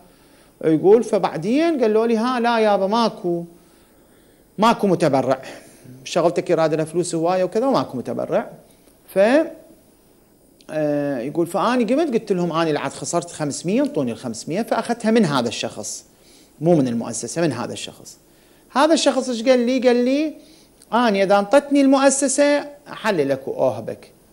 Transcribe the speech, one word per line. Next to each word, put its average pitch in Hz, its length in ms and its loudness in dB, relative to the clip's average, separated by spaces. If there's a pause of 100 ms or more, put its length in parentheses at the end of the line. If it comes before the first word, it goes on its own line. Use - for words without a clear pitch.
(640)
يقول: 170 380 6
'فبعدين 220 800 -2
قالوا 220 260 2
لي: 233 100 2
ها، 247 220 -2
لا 233 200 0
يابا، 202 280 2
ماكو، 190 560 -2 (1160)
ماكو 220 300 2
متبرع، 135 540 2 (600)
شغلتك 175 460 0
يراد 160 240 2
لها 156 120 -2
فلوس 165 300 -4
هواية 175 280 0
وكذا 220 240 -2
وماكو 139 300 0
متبرع.' 123 520 -4 (580)
ف، - 120 -2 (1500)
آه، 147 500 -2
يقول: 151 280 -2
'فأني 214 360 0
قمت 269 300 0
قلت 226 180 -4
لهم: 175 220 -2
"أني 165 180 0
العاد 135 200 -4
خسرت 151 400 -6
خمسمية، 160 500 -4
انطوني 151 300 -2
الخمسمية." 127 500 -8
فأخذتها 226 500 -2
من 226 140 4
هذا 135 220 0
الشخص، - 580 -8 (560)
مو 170 140 4
من 135 120 2
المؤسسة، 117 540 -6
من 160 100 0
هذا 113 220 -8
الشخص. - 440 -16 (540)
هذا 302 220 2
الشخص 262 360 0
ايش 226 140 -4
قال 254 160 4
لي؟ 247 200 0
قال 240 160 4
لي: 269 380 0 (600)
"أني 214 300 2
إذا 202 160 4
انطتني 277 420 2
المؤسسة 277 880 2 (220)
أحللك 139 580 -2
وأوهبك." 123 640 -4 (220)